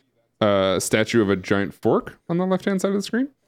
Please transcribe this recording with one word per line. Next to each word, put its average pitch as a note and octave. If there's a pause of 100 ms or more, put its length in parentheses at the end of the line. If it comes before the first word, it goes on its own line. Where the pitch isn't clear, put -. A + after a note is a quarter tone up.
(400)
uh, F#2+
statue A2
of G2
a G2
giant G2
fork - (100)
on E3+
the F#3
left-hand F#3
side G3
of G3
the G3+
screen. B3+ (200)